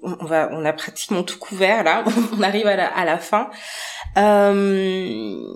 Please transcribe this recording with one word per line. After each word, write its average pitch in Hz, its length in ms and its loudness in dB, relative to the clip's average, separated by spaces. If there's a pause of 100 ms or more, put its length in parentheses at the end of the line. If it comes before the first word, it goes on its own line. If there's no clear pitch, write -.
on, 180 200 -8
on 165 40 -10
va, 156 280 2
on 156 100 -4
a 156 80 0
pratiquement - 520 -4
tout - 140 -10
couvert 196 460 2
là, 170 220 2 (140)
<laughs> 214 180 0
on 208 40 2
arrive 202 260 2
à 196 100 4
la, 175 100 2
à 180 160 -2
la 165 140 2
fin. 214 320 -2 (680)
Euh, 190 1300 2 (120)